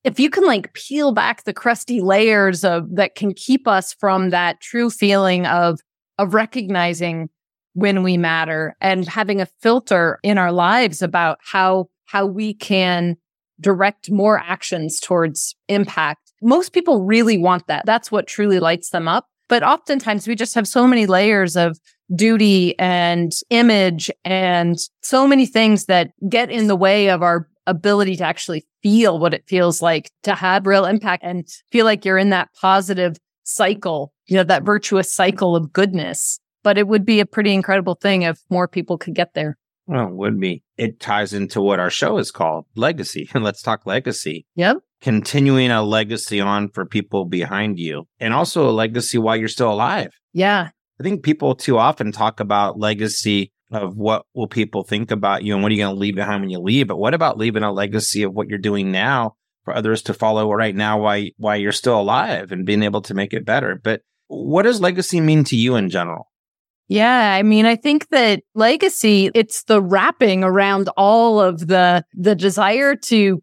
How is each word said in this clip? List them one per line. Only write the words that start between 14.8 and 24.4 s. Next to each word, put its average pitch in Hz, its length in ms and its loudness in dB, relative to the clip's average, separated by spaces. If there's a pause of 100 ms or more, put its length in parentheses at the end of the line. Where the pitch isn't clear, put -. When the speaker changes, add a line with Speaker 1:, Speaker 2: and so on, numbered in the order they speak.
Speaker 1:
towards 165 560 -2 (100)
impact. 196 720 -2
Most 285 320 2
people 339 320 2
really 220 320 4
want 180 300 0
that. 147 180 -4
That's 220 280 -2
what 208 160 -2
truly 202 320 0
lights 170 300 -2
them 165 180 -4
up. 196 180 -2 (220)
But 240 140 2
oftentimes 226 640 -2
we 233 60 -2
just - 220 -6
have 214 120 -2
so 247 180 4
many 240 200 4
layers 190 500 2
of 170 240 0 (340)
duty 202 640 4
and 175 540 0 (160)
image 202 640 2 (120)
and 175 540 0 (240)